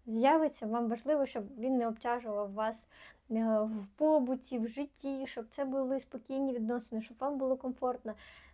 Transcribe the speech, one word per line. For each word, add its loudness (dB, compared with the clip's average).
з'явиться, 4
вам 0
важливо, 2
щоб -8
він 0
не 2
обтяжував -2
вас, -4
е, 2
в -2
побуті, 2
в -2
житті, -6
щоб -8
це -2
були 0
спокійні -4
відносини, -2
щоб -14
вам -2
було 0
комфортно. -4